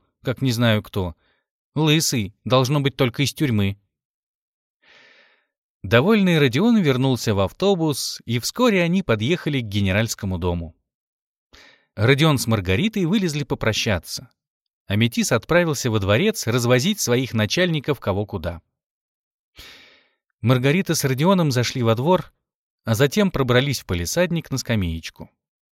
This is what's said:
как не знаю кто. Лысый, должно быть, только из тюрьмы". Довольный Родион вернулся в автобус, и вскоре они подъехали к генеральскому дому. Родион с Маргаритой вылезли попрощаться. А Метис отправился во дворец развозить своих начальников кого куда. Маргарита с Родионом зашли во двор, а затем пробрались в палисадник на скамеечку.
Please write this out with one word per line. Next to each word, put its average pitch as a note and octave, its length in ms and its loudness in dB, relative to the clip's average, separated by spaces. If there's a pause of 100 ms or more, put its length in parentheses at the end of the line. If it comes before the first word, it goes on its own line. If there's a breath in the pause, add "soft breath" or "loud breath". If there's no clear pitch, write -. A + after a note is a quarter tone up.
(220)
как - 200 -6
не C3+ 100 2
знаю A2 320 2
кто. F2+ 320 -6 (600)
Лысый, D3 680 0
должно C3 380 2
быть, C3 160 -4
только C3 260 0
из C3 100 -2
тюрьмы". G#2 460 -2 (2000 soft breath)
Довольный E3+ 580 4
Родион D3 380 4
вернулся C3 560 2
в G2 60 2
автобус, D#3+ 840 -2
и A#2+ 140 -2
вскоре G#3 440 0
они F3 180 0
подъехали C#3 600 -2
к A#2 40 -8
генеральскому G2+ 720 -2
дому. E2+ 380 -4 (1200 soft breath)
Родион C#3 420 4
с - 100 -4
Маргаритой A2+ 580 0
вылезли D#3+ 400 -2
попрощаться. - 840 -4 (580)
А G2+ 100 -2
Метис A#2+ 340 0
отправился D#3+ 580 0
во A2 100 0
дворец A#2 480 0
развозить B2 520 0
своих B2 340 -2
начальников D3 680 -2
кого G2+ 240 -4
куда. E2+ 360 -8 (1800 loud breath)
Маргарита C3+ 540 2
с - 100 -2
Родионом D#3 440 2
зашли B2 320 -2
во A2+ 140 2
двор, D#3+ 380 0 (500)
а A2+ 100 -2
затем D3 380 2
пробрались B2+ 480 0
в - 60 -16
палисадник D#3+ 640 -2
на C3+ 60 -4
скамеечку. E2+ 720 -4 (460)